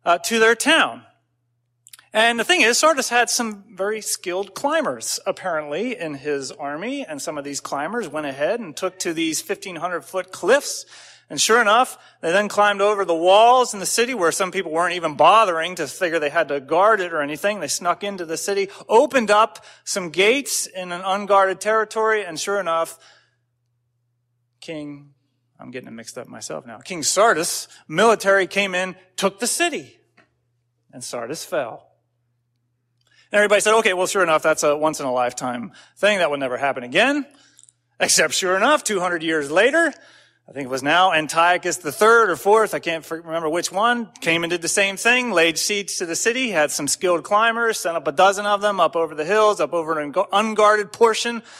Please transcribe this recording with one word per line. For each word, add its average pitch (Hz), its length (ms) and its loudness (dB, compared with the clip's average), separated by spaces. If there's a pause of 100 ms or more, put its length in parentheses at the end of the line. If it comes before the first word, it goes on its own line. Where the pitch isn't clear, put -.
uh, 170 140 2
to 226 200 -2
their 226 160 6
town. 226 480 0 (1120)
And 233 260 2
the 214 60 -2
thing 359 160 2
is, 233 160 4
Sardis 311 320 2
had 240 200 2
some 214 360 -4 (100)
very 208 240 -4
skilled 190 560 -8
climbers, 277 720 -4
apparently, 180 720 -4
in 160 140 -8
his 139 400 -6
army, 185 520 -8
and 147 160 -12
some 156 160 -8
of 143 60 -10
these 139 160 -8
climbers 170 480 -6
went 151 200 -8
ahead 151 340 -4
and 156 160 -12
took 180 220 -6
to 175 140 -4
these 160 280 -4
fifteen - 340 -10
hundred 165 300 -8
foot 185 260 -8
cliffs. - 540 0 (440)
And 147 120 -10
sure 233 200 4
enough, 226 360 2 (240)
they 165 100 -2
then 202 180 2
climbed 202 320 2
over 202 240 2
the 170 100 0
walls 226 580 6
in 202 60 -8
the 175 80 -6
city 240 260 -2
where 170 180 0
some 185 200 -4
people 175 200 -6
weren't 170 220 0
even 165 220 -4
bothering 175 600 4
to 151 120 -6
figure 165 320 -2
they 147 100 -2
had 156 200 0
to 143 100 -2
guard 180 400 2
it 175 140 -6
or 156 80 -2
anything. 156 380 -4
They 165 100 -6
snuck 175 340 -2
into 196 220 -8
the 160 120 -6
city, 196 300 -2 (200)
opened 240 440 4
up 214 340 2 (180)
some 185 260 -6
gates 208 580 0
in 180 240 -12
an 175 120 -8
unguarded 190 580 2
territory, 220 640 0
and 165 160 -10
sure 202 200 -4
enough, 165 400 -4 (1600)
King, 147 540 -14 (460)
I'm - 120 -18
getting 123 160 -14
it 117 60 -18
mixed 113 240 -16
up 123 100 -14
myself 123 400 -14
now, 110 120 -18
King 175 220 -12
Sardis' 185 640 0 (200)
military 196 580 2
came 196 300 -4
in, 185 200 -4 (200)
took 190 240 -2
the 240 80 -4
city, 262 540 -4 (880)
and 127 120 -18
Sardis 123 420 -8
fell. 147 440 -6 (1400)
And 208 60 2
everybody 208 240 4
said, 214 180 4
"Okay, 214 140 2
well, 180 140 -2
sure 190 160 0
enough, 156 200 2
that's 156 180 2
a 147 140 2
once-in-a-lifetime 123 960 -4 (260)
thing. 202 220 2
That 165 100 2
would 143 120 -4
never 123 160 -4
happen 131 260 -4
again." 240 420 0 (760)
Except, 170 340 2
sure 185 240 0
enough, 269 260 2
two 202 160 -2
hundred 175 240 -4
years 156 260 -2
later, 269 440 2 (520)
I - 60 -20
think 139 140 -10
it 123 40 -12
was 131 140 -6
now 175 300 4
Antiochus 165 640 0
the 147 160 -8
third 226 360 6
or 165 60 0
fourth, 208 380 2
I 151 60 -4
can't 160 260 -6
f-, - 60 -10
remember 165 360 -6
which 165 240 -2
one, 226 380 -2 (100)
came 170 240 -2
and 165 80 -4
did 175 100 -4
the 165 60 -6
same 196 300 0
thing, 247 340 0
laid 165 260 2
siege 202 420 -4
to 190 60 -4
the 165 120 -6
city, 240 320 -2
had 156 200 0
some 143 200 -4
skilled 180 340 0
climbers, 226 560 0
sent 170 160 -4
up 156 140 -2
a - 20 -6
dozen 196 340 4
of 202 140 0
them 202 220 0
up 160 160 2
over 160 180 -4
the 151 80 -4
hills, 208 380 2
up 143 120 -2
over 160 240 -2
an 147 140 -6
ungu-, 185 220 -2
unguarded 214 580 2
portion 233 520 2 (160)